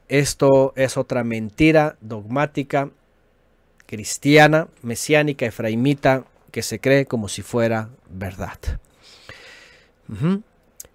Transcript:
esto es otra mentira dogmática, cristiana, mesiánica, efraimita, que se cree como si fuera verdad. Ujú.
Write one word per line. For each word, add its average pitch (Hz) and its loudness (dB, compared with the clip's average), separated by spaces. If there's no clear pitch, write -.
esto 135 4
es 131 -2
otra 123 -4
mentira 151 2
dogmática, 135 -4
cristiana, 151 2
mesiánica, 147 -2
efraimita, 123 0
que 113 -10
se 107 -8
cree 135 2
como 110 -6
si - -10
fuera 113 -2
verdad. 92 -12
Ujú. 170 -4